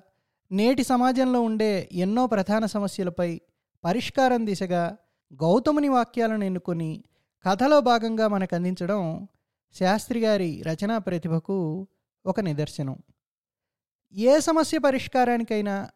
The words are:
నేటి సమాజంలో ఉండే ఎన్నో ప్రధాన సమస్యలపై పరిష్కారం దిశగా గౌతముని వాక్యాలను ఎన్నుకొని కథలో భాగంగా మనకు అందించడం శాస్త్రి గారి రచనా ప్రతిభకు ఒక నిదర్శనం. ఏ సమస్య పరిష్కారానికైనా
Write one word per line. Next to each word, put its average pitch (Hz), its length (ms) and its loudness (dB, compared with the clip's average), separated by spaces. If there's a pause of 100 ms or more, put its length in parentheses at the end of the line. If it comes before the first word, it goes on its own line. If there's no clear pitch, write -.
(520)
నేటి 233 300 2
సమాజంలో 254 580 2
ఉండే 220 520 0
ఎన్నో 202 340 0
ప్రధాన 214 400 0
సమస్యలపై 185 760 -4 (440)
పరిష్కారం 240 640 2
దిశగా 180 500 -2 (360)
గౌతముని 240 560 2
వాక్యాలను 233 560 0
ఎన్నుకొని 170 600 -4 (400)
కథలో 254 360 4
భాగంగా 226 480 2
మనకు 190 260 -2
అందించడం 180 760 -4 (440)
శాస్త్రి 208 480 0
గారి 202 420 0
రచనా 202 360 -4
ప్రతిభకు 175 880 -4 (400)
ఒక 185 140 -2
నిదర్శనం. 147 560 -6 (1160)
ఏ 240 240 4
సమస్య 320 400 2
పరిష్కారానికైనా 233 1160 0